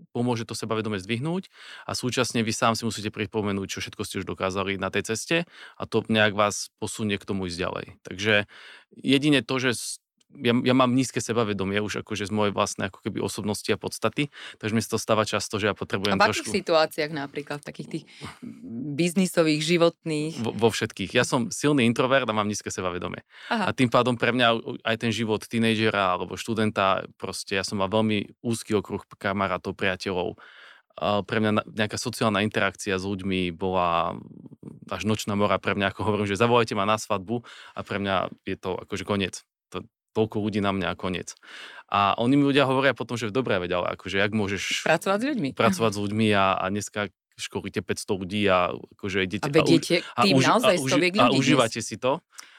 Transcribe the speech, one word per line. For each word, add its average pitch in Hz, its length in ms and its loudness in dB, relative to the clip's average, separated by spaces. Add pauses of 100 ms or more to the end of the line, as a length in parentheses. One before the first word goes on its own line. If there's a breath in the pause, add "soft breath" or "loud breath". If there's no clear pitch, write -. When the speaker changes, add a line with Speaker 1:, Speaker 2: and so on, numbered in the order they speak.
(100)
Speaker 1:
pomôže 120 320 0
to 113 160 -10
sebavedomie 107 400 -2
zdvihnúť 123 520 -6 (360 loud breath)
a 101 80 -6
súčasne 123 480 0
vy 110 80 -2
sám 117 240 2
si - 80 -4
musíte 107 320 -6
pripomenúť, 101 520 -4
čo - 120 -8
všetko 92 240 -8
ste 101 200 -6
už 87 40 -8
dokázali 95 480 -2
na 95 160 -4
tej 107 240 -2
ceste - 220 -2 (420 loud breath)
a - 80 -10
to 147 240 0
nejak 107 240 4
vás 104 360 0 (120)
posunie 107 320 -4
k - 120 -6
tomu 95 200 -4
ísť 85 120 -6
ďalej. - 280 -4 (160)
Takže 104 320 0 (640 loud breath)
jedine 139 480 4
to, 135 160 -2
že 131 160 2
s-, - 200 -10 (320)
ja, 117 240 0
ja 127 200 2
mám 127 200 4
nízke 127 240 0
sebavedomie 104 640 -2
už 107 200 -4
akože 104 240 -6
z 92 80 -8
mojej 104 200 0
vlastnej 104 320 -2
ako - 160 -14
keby - 160 -6
osobnosti 104 480 -4
a 104 120 0
podstaty, - 520 -4 (280 loud breath)
takže 110 160 -4
mi 113 80 2
sa - 120 -4
to 110 40 -2
stáva 107 240 2
často, 104 360 -2
že 101 120 2
ja 95 40 -2
potrebujem 98 400 -2
Speaker 2:
A - 40 2
v 202 80 6
akých 302 160 -2
Speaker 1:
trošku 107 120 -4
Speaker 2:
situáciách 156 560 2
napríklad? 143 520 -8
V - 40 -20
takých - 240 -12
tých 156 140 -8 (680 loud breath)
biznisových, 156 920 2
životných? 160 760 2
Speaker 1:
Vo, 113 160 -2
vo 113 160 4
všetkých. 101 400 -4
Ja 123 160 4
som 117 240 0
silný 147 360 2
introvert 127 420 4
a 110 80 0
mám 104 120 2
nízke 101 220 -4
sebavedomie. 90 560 -4 (240 loud breath)
Speaker 2:
Aha. 214 200 0
Speaker 1:
A - 40 -
tým 127 160 2
pádom 123 240 4
pre 120 160 0
mňa 120 240 4
u-, - 320 -6
aj 113 160 2
ten 117 80 2
život 107 320 0
tínedžera 110 720 2
alebo 90 240 -4
študenta, 107 680 0 (120)
proste 98 400 -6
ja 95 80 0
som 101 160 -4
mal 95 80 0
veľmi 107 480 0
úzky 113 400 -2
okruh 98 240 -4 (160)
kamarátov, 98 560 -2
priateľov. 92 640 -2 (560 loud breath)
A 101 320 0
pre 110 140 -2
mňa 107 180 2
na-, - 80 -2
nejaká 107 320 -4
sociálna 107 480 0
interakcia 98 480 -2
s 92 80 -2
ľuďmi 95 480 -2
bola 87 640 0 (760)
až 95 160 -6
nočná 107 320 -2
mora 98 200 2
pre 98 160 -2
mňa, 98 160 0
ako - 160 -8
hovorím, 104 240 0
že 98 80 0
zavolajte 117 360 4
ma 101 120 0
na 107 120 2
svadbu 107 440 -4 (320 loud breath)
a - 80 -8
pre 101 160 -6
mňa 95 320 0 (160)
je 95 120 -4
to 92 280 -4
akože 95 200 -6
koniec. 98 360 -2 (280)
To, 90 160 -10 (240)
toľko 110 320 0
ľudí 104 160 -2
na 101 160 2
mňa 90 160 0
a 92 80 -4
koniec. - 400 -6 (480 loud breath)
A 101 320 2
oni 120 160 4
mi 143 80 6
ľudia 139 240 4
hovoria 135 240 4
potom, 123 240 -4
že 113 160 -2
dobre, 120 320 0
veď, 87 160 -2
ale 87 160 -2
akože 92 240 -6
jak 101 160 2
môžeš 101 480 -2
Speaker 2:
Pracovať 190 400 2
s 262 80 -2
ľuďmi. 208 240 -2
Speaker 1:
pracovať 117 400 2
s 104 80 -4
ľuďmi 107 320 0
a, 95 240 4
a - 80 0
dneska 101 340 -4 (380)
školíte 98 420 -6
päťsto 98 400 -4
ľudí 98 300 -2
a 90 240 4 (240)
akože 95 260 -2
idete 95 220 -4
Speaker 2:
A 143 80 -2
vediete - 480 4
Speaker 1:
a - 0 -
už-, - 160 -6
a 123 80 4
Speaker 2:
tým 143 160 4
naozaj 170 340 4
Speaker 1:
uži-, 131 160 -2
Speaker 2:
stoviek 175 220 2
Speaker 1:
a 190 100 4
Speaker 2:
ľudí 123 60 6
dnes. 135 100 4
Speaker 1:
užívate 135 400 4
si 110 160 -8
to. 135 240 0 (380 loud breath)